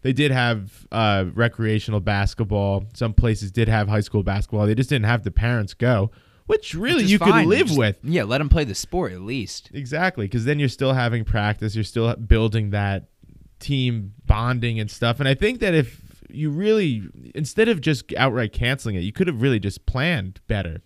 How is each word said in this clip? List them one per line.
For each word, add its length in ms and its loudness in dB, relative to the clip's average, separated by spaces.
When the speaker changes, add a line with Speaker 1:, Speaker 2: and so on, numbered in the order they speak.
Speaker 1:
they 100 0
did 180 2
have, 600 -2
uh, 440 2
recreational 640 0
basketball. 840 0
Some 200 -4
places 380 4
did 160 2
have 200 2
high 120 2
school 220 -2
basketball. 440 0
They 80 4
just 160 0
didn't 160 0
have 180 2
the 60 -4
parents 440 0
go, 360 2
which 280 -2
really 220 0
Speaker 2:
Which 80 4
is 80 4
Speaker 1:
you 60 6
could 120 4
Speaker 2:
fine. 180 6
Speaker 1:
live 200 4
Speaker 2:
Just, 100 2
Speaker 1:
with. 240 2
Speaker 2:
yeah, 220 0
let 160 0
'em 80 -2
play 160 4
the 100 -6
sport 380 -6
at 80 -12
least. 520 -8
Speaker 1:
Exactly, 560 -4
'cause 180 -2
then 120 0
you're 100 2
still 260 0
having 300 0
practice. 500 -2
You're 100 -2
still 320 0
building 540 2
that 380 -2
team 560 -4
bonding 560 0
and 100 -6
stuff. 300 0
And 80 0
I 60 4
think 260 -2
that 140 2
if 260 2
you 180 -4
really, 540 0
instead 340 0
of 140 2
just 340 -2
outright 380 0
canceling 400 -2
it, 60 -2
you 120 -4
could 140 -2
have 160 -4
really 180 2
just 240 -6
planned 640 -4
better. 400 -4